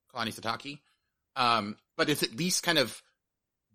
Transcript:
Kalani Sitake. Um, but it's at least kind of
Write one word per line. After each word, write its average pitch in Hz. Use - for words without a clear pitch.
Kalani 113
Sitake. 117
Um, 117
but 151
it's 147
at -
least 175
kind 165
of 117